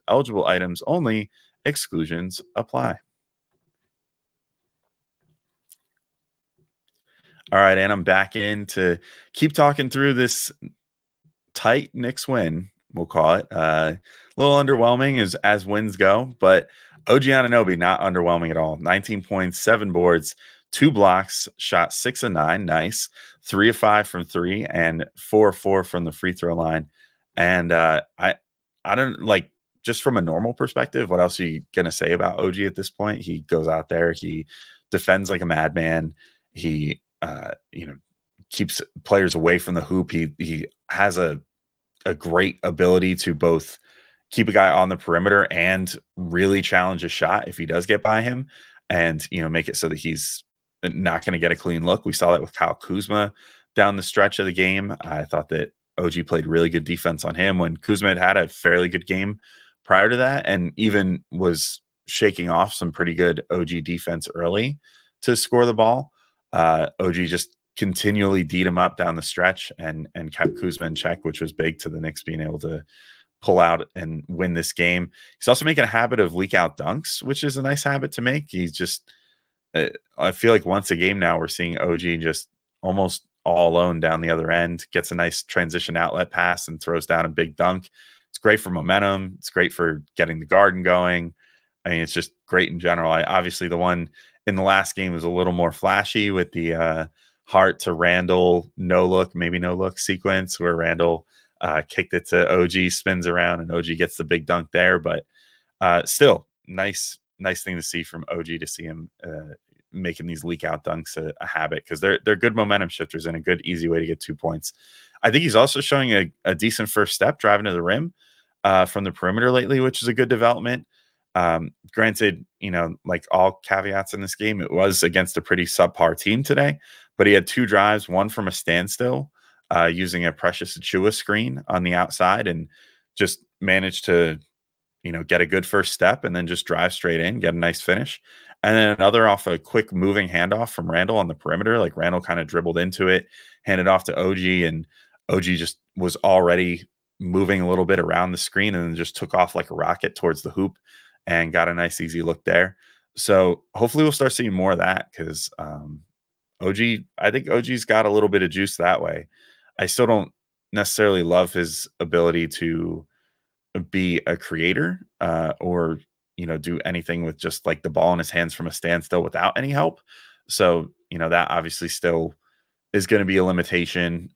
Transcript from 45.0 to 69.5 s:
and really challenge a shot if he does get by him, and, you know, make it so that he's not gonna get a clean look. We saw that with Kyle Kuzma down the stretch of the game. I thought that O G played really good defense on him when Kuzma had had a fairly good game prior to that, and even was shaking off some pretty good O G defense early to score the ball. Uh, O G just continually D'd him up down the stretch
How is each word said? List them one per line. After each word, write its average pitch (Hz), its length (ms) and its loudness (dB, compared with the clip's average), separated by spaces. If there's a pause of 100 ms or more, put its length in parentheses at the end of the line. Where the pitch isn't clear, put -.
and 92 460 -2 (200)
really 92 460 0
challenge 90 420 0
a 85 40 -4
shot 90 400 0
if - 80 -14
he 82 100 -8
does 85 200 -2
get 104 160 2
by 110 200 2
him, 123 240 -6 (440)
and, 85 400 0
you 90 100 -6
know, 80 80 -4
make 82 200 -2
it - 80 -6
so 82 120 -2
that 80 100 -6
he's - 460 -8 (380)
not 85 420 -4
gonna 87 140 -2
get 85 140 0
a 80 40 -4
clean 82 280 -4
look. 90 200 0
We - 80 -6
saw 87 200 2
that 82 80 4
with 78 140 -12
Kyle 82 200 0
Kuzma 101 580 -4 (420)
down 101 220 4
the 95 60 -6
stretch 101 360 2
of 98 80 0
the 92 60 -2
game. 95 500 0
I 78 220 -6
thought 76 260 -6
that 78 220 -4 (260)
O 87 120 0
G 85 120 -4
played 80 240 -2
really 82 240 4
good 82 140 -2
defense 85 400 -4
on 82 100 -4
him 92 240 0
when 82 180 0
Kuzma 101 320 0
had 90 100 2
had 92 180 4
a 85 120 2
fairly 87 400 2
good 90 180 -4
game 98 320 -4 (460)
prior 101 240 4
to 120 80 0
that, 131 300 0
and 87 300 -2
even 101 540 0
was 85 500 -2 (260)
shaking 90 440 0
off 85 240 2
some 87 160 -6
pretty 85 240 -2
good 87 360 2
O 87 140 0
G 82 160 -6
defense 82 540 -6
early 101 440 -2 (420)
to 120 160 2
score 120 300 2
the 120 80 2
ball. 117 360 2 (420)
Uh, 80 360 4 (100)
O 92 140 0
G 87 140 -2
just 82 300 -6 (200)
continually 98 640 0
D'd 90 240 0
him 87 100 0
up 90 200 2
down 85 200 -2
the 80 60 -8
stretch - 560 -2